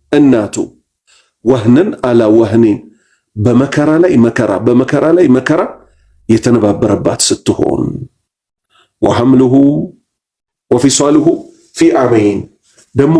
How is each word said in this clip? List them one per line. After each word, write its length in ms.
እናቱ፣ 440
ወህነን 440
አላ 280
ወህኒን፣ 500
በመከራ 640
ላይ 200
መከራ፣ 420
በመከራ 540
ላይ 140
መከራ 340
የተነባበረባት 920
ስትሆን፣ 640
ወሐምሉሁ 520
ወፊሷሉሁ 560
ፊ 200
ዓመይን፣ 440
ደግሞ 240